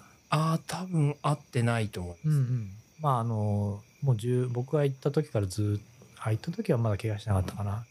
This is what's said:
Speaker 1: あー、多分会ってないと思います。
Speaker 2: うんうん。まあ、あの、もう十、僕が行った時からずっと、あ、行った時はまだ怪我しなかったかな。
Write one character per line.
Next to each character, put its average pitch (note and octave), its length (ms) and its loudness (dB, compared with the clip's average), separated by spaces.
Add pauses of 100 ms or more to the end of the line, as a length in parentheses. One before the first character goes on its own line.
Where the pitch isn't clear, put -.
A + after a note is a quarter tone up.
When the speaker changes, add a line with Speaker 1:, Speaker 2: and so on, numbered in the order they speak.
(300)
Speaker 1:
あ D#3+ 260 2
ー、 D#3+ 120 -4
多 E3+ 180 -6
分 D3+ 360 2
会 D3 120 2
っ D3 40 0
て - 260 -2
な A#2 160 2
い G#2+ 100 -2
と F#2 120 -8
思 F2+ 100 -6
い - 20 -12
ま - 40 -20
す。 D3+ 120 -6
Speaker 2:
う - 0 -
ん D3+ 60 2
う - 40 2
ん。 A#2 320 -2 (300)
ま D3+ 100 0
あ、 B2 80 2
あ A2+ 60 0
の、 G#2 580 0 (180)
も C3+ 120 4
う A2 40 2
十、 B2 300 0
僕 B2 300 -2
が D3 80 4
行 C#3 80 0
っ - 20 -14
た C#3+ 160 -2
時 D3+ 180 0
か G#2+ 120 0
ら G2 60 2
ず G#2 320 0
っ - 360 -20
と、 - 80 -20
あ、 A2 80 0
行 A2 80 2
っ - 20 -20
た E3+ 100 -4
時 G3 200 0
は B2+ 60 4
ま A2+ 120 2
だ G2+ 80 2
怪 G#2+ 140 -4
我 G#2 80 -4
し - 80 -12
な G#2 60 2
か F#2+ 80 4
っ F2+ 40 0
た - 80 -6
か - 120 -6
な。 G#2 260 -4